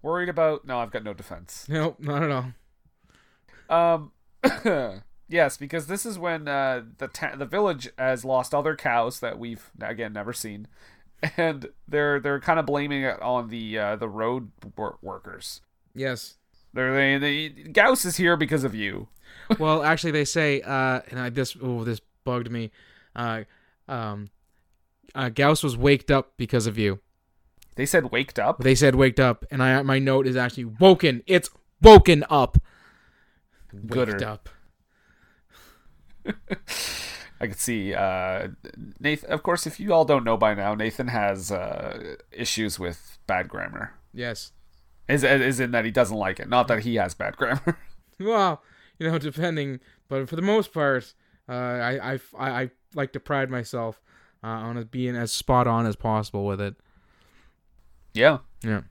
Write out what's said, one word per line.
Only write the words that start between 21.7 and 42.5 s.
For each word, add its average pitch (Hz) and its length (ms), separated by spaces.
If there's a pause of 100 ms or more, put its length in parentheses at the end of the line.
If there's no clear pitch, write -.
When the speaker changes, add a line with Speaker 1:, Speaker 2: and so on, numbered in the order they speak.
Speaker 2:
this 113 180 (220)
bugged 123 280
me. 117 200 (440)
Uh, 113 280 (440)
um, 107 420 (840)
uh, 131 160
"Gauss 143 340
was 127 140
waked 139 340
up 139 260
because 117 300
of 107 120
you." 101 200 (760)
Speaker 1:
They 131 100
said 143 260
"waked 123 280
up"? 110 240
Speaker 2:
They 131 120
said 127 200
"waked 131 240
up," 123 320
and 131 100
I, 131 220
my 135 160
note 135 280
is 127 80
actually 123 300
"woken." 135 600
It's 180 220 (320)
"woken 180 480
up." 139 280 (1300)
Speaker 1:
Gooder. 113 260
Speaker 2:
Waked 98 100
up. 107 260 (1800)
Speaker 1:
<laughs> - 0 (1120)
I 120 80
could 98 120
see, 101 340
uh, 92 540 (520)
Nathan, 147 320
of 156 120
course, 170 240
if - 120
you 202 140
all 160 120
don't 139 180
know 113 140
by 107 160
now, 101 200
Nathan 110 360
has, 101 420
uh, 92 640 (160)
issues 110 480